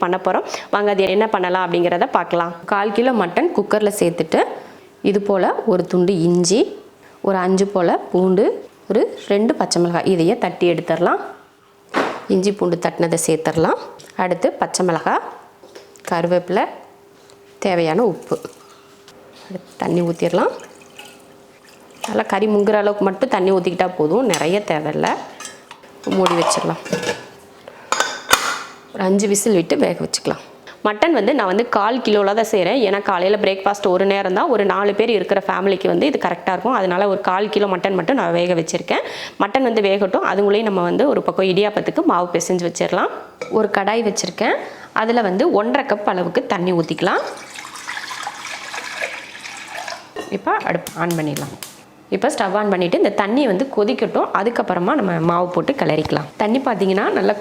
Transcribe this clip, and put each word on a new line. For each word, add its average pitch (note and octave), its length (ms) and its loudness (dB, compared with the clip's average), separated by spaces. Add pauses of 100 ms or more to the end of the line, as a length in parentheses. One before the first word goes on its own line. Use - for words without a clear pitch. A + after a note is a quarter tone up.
பண்ண F#3 220 0
போறோம். G#3 200 0 (300)
வாங்க G3+ 200 2
அது F#3+ 200 2
என்ன A3 180 2
பண்ணலாம் F#3 320 0
அப்படிங்கிறத F3 420 2 (100)
பார்க்கலாம். E3+ 340 -2 (220)
கால் G#3 240 0
கிலோ B3 240 2
மட்டன் A#3+ 360 0
குக்கர்ல G#3 340 2 (100)
சேர்த்துட்டு E3 400 0 (720)
இது G3+ 180 2
போல G3 240 2 (200)
ஒரு F3+ 100 2 (100)
துண்டு F3+ 200 4 (140)
இஞ்சி, F3 320 4 (680)
ஒரு F#3+ 160 0
அஞ்சு F#3+ 280 2
போல F#3+ 240 2 (140)
பூண்டு, F#3 340 4 (460)
ஒரு A#3+ 100 4 (320)
ரெண்டு G#3+ 280 0
பச்சை E3+ 220 -2
மிளகாய் F3 300 0
இதையே F3 220 2 (100)
தட்டி F3 280 0
எடுத்துடலாம். F3 480 0 (1120)
இஞ்சி F#3+ 240 2
பூண்டு F3 260 0
தட்டினதை E3 340 0 (100)
சேர்த்துடலாம். D#3+ 520 0 (420)
அடுத்து F3+ 260 0 (100)
பச்சை - 300 -2
மிளகாய், F3 360 0 (840)
கருவேப்பிலை, F3 540 0 (1000)
தேவையான F3 480 2
உப்பு. - 240 -6 (1120)
அடுத்து - 260 -14 (100)
தண்ணி F3 260 0
ஊத்திடலாம். E3+ 440 0 (1500)
நல்லா G#3+ 260 -2
கறி G#3 220 2
முங்குற G#3 280 4
அளவுக்கு G#3 260 2
மட்டும் G#3 260 0
தண்ணி F#3+ 220 2
ஊத்திக்கிட்டா F3+ 420 0
போதும், F#3+ 340 2
நிறைய E3 380 2
தேவையில்ல. D3+ 400 0 (1080)
மூடி F#3 240 4
வச்சிடலாம். - 420 -2 (2000)
ஒரு G3+ 160 -2
அஞ்சு G3+ 240 2
விசில் G3+ 260 2
விட்டு C#4 260 2
வேக F3 200 -2
வச்சுக்கலாம். - 380 -4 (420)
மட்டன் G#3+ 320 2
வந்து G#3+ 180 2
நான் G#3 140 2
வந்து G#3+ 140 2 (120)
கால் A3+ 300 2
கிலோல G3+ 320 4
தான் A3 120 2
செய்றேன். G3+ 360 2
ஏன்னா G3 120 2 (120)
காலையில F#3+ 340 2
பிரேக்ஃபாஸ்ட் G3+ 480 0
ஒரு F#3 180 4
நேரம் F#3+ 280 0
தான், D#4+ 160 0
ஒரு G3+ 180 2
நாலு G3+ 260 2
பேர் A#3 160 2
இருக்கிற F#3+ 320 2
ஃபேமிலிக்கு F#3 460 0
வந்து F3 180 2
இது - 140 0
கரெக்டா F3+ 300 -2
இருக்கும். A#3 240 0
அதனால F#3+ 340 2
ஒரு G3 160 -2
கால் G3 260 0
கிலோ G3+ 200 2
மட்டன் F#3+ 240 0
மட்டும் G#3 220 0
நான் E3+ 180 0
வேக F3 200 2
வச்சிருக்கேன். E3+ 460 -2 (380)
மட்டன் B3 260 2
வந்து A3 180 2
வேகட்டும், G3 440 2
அதுக்குள்ளேயும் G3+ 400 2
நம்ம F#3 180 0
வந்து F#3 240 2
ஒரு G3+ 160 0
பக்கம் F#3+ 240 0
இடியாப்பத்துக்கு G#3 580 0
மாவு F3+ 240 2
பிசைஞ்சு F3 340 0
வச்சிடலாம். F3+ 440 -2 (480)
ஒரு G#3 180 0
கடாய் G#3+ 300 0
வச்சிருக்கேன், G#3 500 -2 (440)
அதுல A#3 260 2
வந்து G3 180 2 (140)
ஒன்றரை B3 320 0
கப் G#3 200 -2
அளவுக்கு F3+ 300 -2 (100)
தண்ணி F3+ 280 0
ஊத்திக்கலாம். F3+ 420 0 (3250)
இப்போ E4 160 -2 (160)
அடுப்பு E3+ 240 -2 (120)
ஆன் F3 160 -2
பண்ணிடலாம். D3 360 -4 (580)
இப்போ G#3+ 220 0
ஸ்டவ் G3+ 260 0
ஆன் G3+ 140 2
பண்ணிட்டு F#3 260 2
இந்த G#3 120 2 (100)
தண்ணியை B3 300 2
வந்து B3 120 0 (120)
கொதிக்கட்டும், A3 520 0 (120)
அதுக்கப்புறமா A3 600 0
நம்ம F3+ 160 0 (140)
மாவு F3 240 2
போட்டு E3+ 260 0
கிளறிக்கலாம். D3+ 480 0 (140)
தண்ணி A#3 240 2
பார்த்தீங்கன்னா G3 400 2 (100)
நல்லா G3+ 220 2